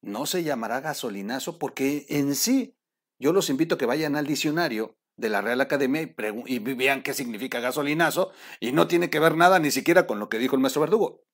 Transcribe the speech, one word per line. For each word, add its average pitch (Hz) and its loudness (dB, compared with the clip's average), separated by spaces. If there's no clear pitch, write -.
No 113 -8
se 180 -2
llamará 123 -4
gasolinazo 127 -8
porque 139 -4
en 143 0
sí, 247 0
yo 143 2
los 190 2
invito 165 0
a - -2
que 123 0
vayan 147 -2
al 151 -2
diccionario 147 -2
de 113 -2
la 101 0
Real 120 0
Academia 139 0
y - -6
pregu-, 107 -8
y 127 -4
vean 131 0
qué 143 -4
significa 120 -6
gasolinazo, 147 0
y - -4
no 160 4
tiene 170 2
que 165 0
ver 160 6
nada 180 6
ni 147 2
siquiera 165 4
con 107 -4
lo 104 -6
que 110 -2
dijo 131 0
el 131 4
maestro 135 2
Verdugo. 175 0